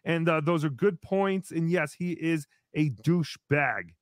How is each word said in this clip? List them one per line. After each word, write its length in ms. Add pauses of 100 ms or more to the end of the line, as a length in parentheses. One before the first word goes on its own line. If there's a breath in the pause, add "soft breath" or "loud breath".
and, 240
uh, 120
those 240
are 60
good 320
points. 480
And 180
yes, 240
he 200
is 340 (280)
a 160
douchebag. 1000 (120)